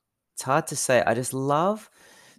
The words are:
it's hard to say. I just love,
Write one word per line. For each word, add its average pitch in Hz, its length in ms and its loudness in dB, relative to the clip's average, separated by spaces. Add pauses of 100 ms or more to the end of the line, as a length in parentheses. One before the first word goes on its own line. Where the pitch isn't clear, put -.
(340)
it's - 100 -14
hard 147 240 0
to 151 80 -8
say. 123 260 2
I 113 140 2
just 123 180 -6
love, 151 560 -2 (500)